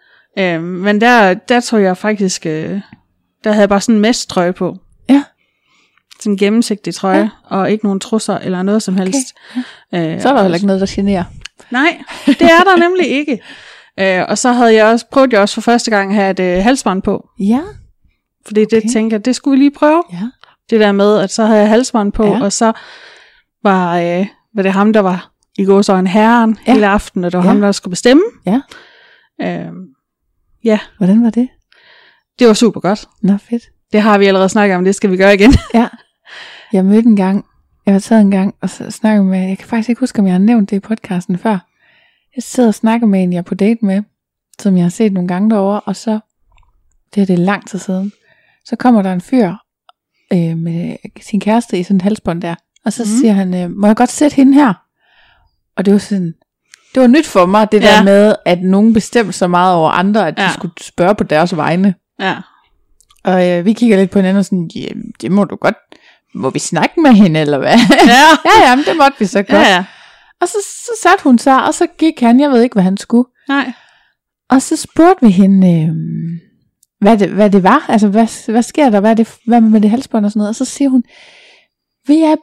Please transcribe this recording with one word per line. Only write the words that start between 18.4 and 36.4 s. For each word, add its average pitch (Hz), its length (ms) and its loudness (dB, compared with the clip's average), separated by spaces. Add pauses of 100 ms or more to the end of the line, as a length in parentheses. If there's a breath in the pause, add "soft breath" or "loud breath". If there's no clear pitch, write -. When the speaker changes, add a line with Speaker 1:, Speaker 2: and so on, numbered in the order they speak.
Speaker 1:
Fordi 214 160 -2
det 214 160 -2
Speaker 2:
Okay. 214 160 -2
Speaker 1:
tænker 220 240 -2
jeg, 208 80 -10
det 254 100 -2
skulle - 220 -4
vi 262 60 4
lige 285 80 2
prøve. 311 320 0 (100)
Speaker 2:
Ja. 175 60 -12 (500 soft breath)
Speaker 1:
Det 226 100 2
der 208 120 2
med, 202 280 2
at 190 120 -4
så 226 140 -2
havde 220 140 4
jeg 208 100 2
halsbånd 214 420 0
på, 220 140 -2
Speaker 2:
Ja. 208 180 0
Speaker 1:
og 196 100 -2
så 226 200 0 (880 loud breath)
var, 180 360 0
øh, 175 260 -2 (300)
var 202 80 -2
det 190 80 -2
ham, 202 220 0
der 220 60 2
var 185 320 -4 (260)
i 196 80 -2
gåseøjne 196 440 2
herren 220 480 2 (100)
Speaker 2:
Ja. 226 60 4
Speaker 1:
hele 208 140 2
aftenen, 196 380 -4
og 175 60 -4
det 180 60 -4
var 180 60 0
Speaker 2:
Ja. 190 80 2
Speaker 1:
ham, 208 100 2
der 202 100 2
skulle 196 200 -8
bestemme. 254 320 2 (220)
Speaker 2:
Ja. 208 140 -2 (840 soft breath)
Speaker 1:
Øhm, 175 440 -10 (800)
ja. 214 160 0 (180)
Speaker 2:
Hvordan 202 260 2
var 233 60 0
det? 240 180 -2 (920 soft breath)
Speaker 1:
Det 247 80 6
var 214 60 6
super 208 260 0
godt. 185 260 -4 (160)
Speaker 2:
Nå, 202 160 0 (120)
fedt. 233 140 -6 (300)
Speaker 1:
Det 214 80 2
har 208 160 2
vi 196 80 2
allerede 190 240 2
snakket 202 280 2
om, 180 60 -2
det 196 120 0
skal 202 160 -2
vi 185 60 -2
gøre 196 160 4
igen. 208 200 4 (120)
<laughs> - 80 -8
Speaker 2:
Ja. 226 140 2 (840 loud breath)